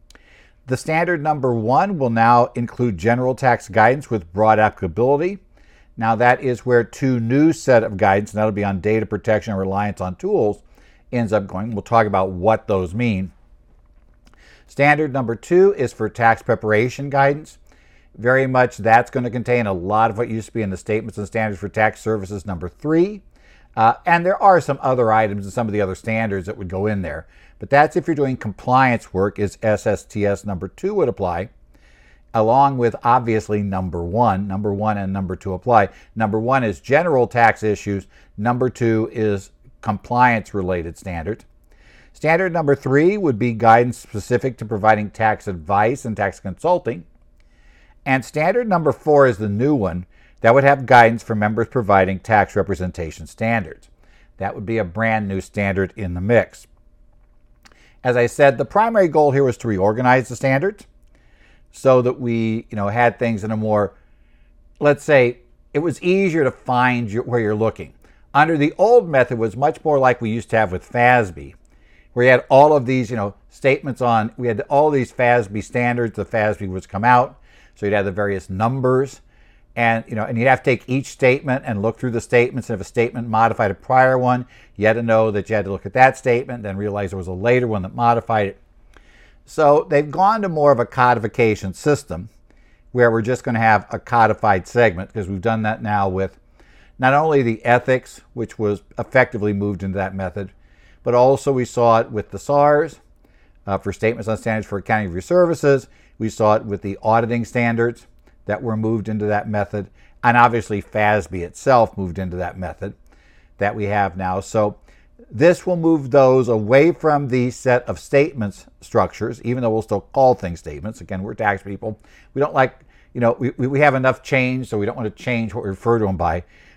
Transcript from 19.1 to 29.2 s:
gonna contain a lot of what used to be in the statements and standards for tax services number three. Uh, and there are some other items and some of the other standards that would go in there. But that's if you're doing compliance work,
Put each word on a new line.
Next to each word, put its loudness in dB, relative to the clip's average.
gonna -4
contain -2
a -2
lot 0
of -6
what -4
used -8
to -20
be -4
in -4
the -6
statements -6
and -8
standards -4
for -10
tax -2
services -6
number -10
three. -2
Uh, 2
and 2
there -2
are 6
some -4
other 0
items 0
and -14
some -4
of -6
the -2
other -2
standards -6
that -10
would -12
go -4
in -4
there. -10
But -8
that's 4
if -2
you're -2
doing -2
compliance -2
work, -2